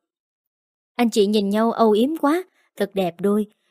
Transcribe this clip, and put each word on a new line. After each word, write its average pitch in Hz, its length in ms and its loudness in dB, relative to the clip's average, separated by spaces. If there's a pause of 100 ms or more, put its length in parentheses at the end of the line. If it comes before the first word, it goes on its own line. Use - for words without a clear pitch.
(960)
Anh 240 140 0
chị 208 180 2
nhìn 208 220 0
nhau 220 220 0
âu 220 200 2
yếm 254 260 0
quá, 320 260 -2 (320)
thật 202 180 -6
đẹp 180 260 -4
đôi, 202 280 -2 (240)